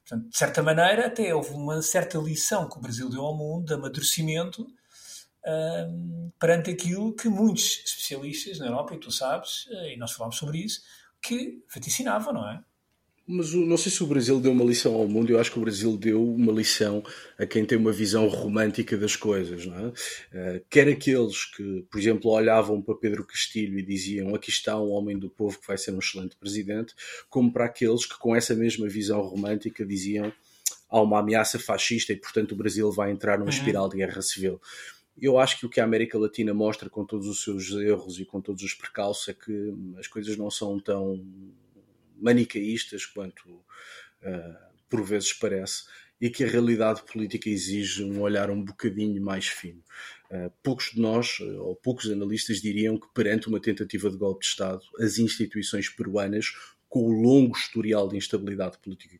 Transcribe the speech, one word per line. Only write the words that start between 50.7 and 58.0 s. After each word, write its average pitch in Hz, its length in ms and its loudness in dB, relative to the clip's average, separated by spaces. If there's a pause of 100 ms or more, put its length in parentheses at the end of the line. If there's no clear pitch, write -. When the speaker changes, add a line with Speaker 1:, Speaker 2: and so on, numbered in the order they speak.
Speaker 2:
de 113 80 0
nós, 113 400 2
eh, 104 40 -10 (140)
ou 92 160 -6
poucos 120 360 -4
analistas 104 500 -2
diriam 107 380 0
que - 140 -12
perante 110 360 2
uma 107 120 0
tentativa 104 480 -2
de 95 80 -4
golpe 95 240 -2
de - 60 -4
Estado, 95 360 -4 (180)
as 104 180 2
instituições 107 720 -2
peruanas, 101 640 -2 (360)
com 131 120 0
o 117 100 4
longo 120 460 8
historial 107 520 0